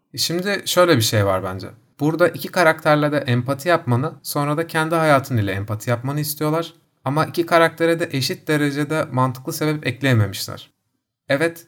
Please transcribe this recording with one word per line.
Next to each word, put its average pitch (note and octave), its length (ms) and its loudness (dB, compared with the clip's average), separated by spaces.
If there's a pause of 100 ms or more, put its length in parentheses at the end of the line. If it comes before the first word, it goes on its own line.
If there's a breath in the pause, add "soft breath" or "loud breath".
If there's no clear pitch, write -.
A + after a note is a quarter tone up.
(140)
E, C#3+ 40 -12
şimdi F#3 480 -2
şöyle F3 300 4
bir A#2 60 4
şey A2 240 2
var F#2+ 180 0
bence. F#2+ 240 -8 (320)
Burada D#3 280 2
iki D#3+ 200 -6
karakterle D#3 640 2
de D3+ 60 0
empati C3 520 -2
yapmanı, D#3 440 0 (100)
sonra D3 340 -2
da E3 100 -4
kendi D#3+ 280 0
hayatın C#3+ 420 2
ile G2 140 0
empati G#2 380 -6
yapmanı B2+ 300 -2
istiyorlar. D3+ 540 -4 (320)
Ama D3 200 0
iki E3+ 200 -2
karaktere E3 540 2
de E3+ 120 -4
eşit C#3 360 -4
derecede D3 640 0
mantıklı B2+ 420 -2
sebep D3+ 340 -2
ekleyememişler. A2 840 0 (580)
Evet, E3 380 -2